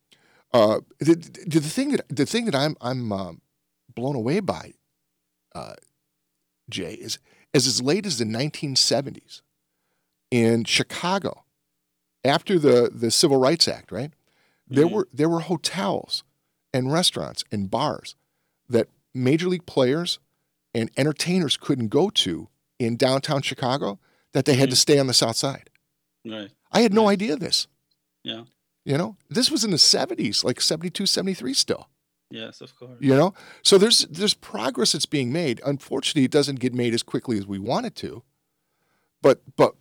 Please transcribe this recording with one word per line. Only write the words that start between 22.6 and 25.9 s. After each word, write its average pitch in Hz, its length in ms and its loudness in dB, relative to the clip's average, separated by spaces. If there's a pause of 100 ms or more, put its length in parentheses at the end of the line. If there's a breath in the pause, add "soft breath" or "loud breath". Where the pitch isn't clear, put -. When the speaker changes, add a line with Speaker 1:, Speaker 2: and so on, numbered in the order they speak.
Speaker 1:
in 117 180 -2
downtown 139 460 0
Chicago, 139 560 -4 (340)
that 139 120 0
they 143 100 4
had 135 160 4
to 131 40 0
Speaker 2:
Mm-hmm. - 60 4
Speaker 1:
stay 143 180 4
on 135 100 2
the 120 60 0
South 113 220 2
Side. 139 340 -6 (540)